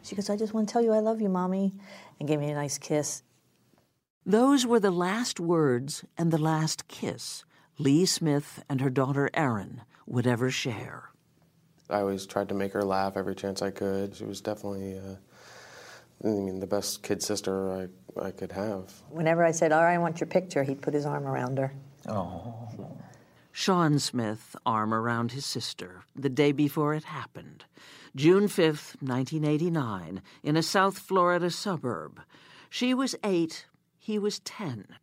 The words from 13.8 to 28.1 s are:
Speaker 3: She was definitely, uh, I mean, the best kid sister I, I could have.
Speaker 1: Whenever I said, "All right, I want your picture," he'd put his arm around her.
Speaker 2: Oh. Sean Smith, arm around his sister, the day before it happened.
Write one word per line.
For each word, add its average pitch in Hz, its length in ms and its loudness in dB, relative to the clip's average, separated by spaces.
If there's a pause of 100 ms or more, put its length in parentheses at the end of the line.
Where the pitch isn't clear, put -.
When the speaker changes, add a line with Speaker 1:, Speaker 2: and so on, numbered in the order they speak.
Speaker 3:
She 107 80 -12
was 101 160 -8
definitely, 98 580 -8
uh, 95 160 -12 (1120)
I - 20 2
mean, 98 320 0
the 95 80 -6
best - 380 -4
kid - 180 -2
sister 95 480 -2
I, 95 180 -6 (320)
I 95 120 -6
could 92 180 -10
have. 95 420 -6 (160)
Speaker 1:
Whenever 165 360 2
I 165 80 6
said, 165 180 2
"All 156 140 6
right, 175 100 4
I 175 40 2
want 170 200 0
your 165 80 -2
picture," 180 380 0
he'd 135 180 -4
put 151 120 -2
his 147 120 0
arm 143 220 -4
around 131 300 -2
her. 135 140 -2 (360)
Speaker 2:
Oh. 110 600 -6 (880)
Sean 165 440 4
Smith, 113 680 -4
arm 110 300 2
around 117 380 0
his 139 120 -8
sister, 92 600 -8 (120)
the 139 140 -2
day 147 220 4
before 147 420 2
it 156 100 -6
happened. - 600 -14 (500)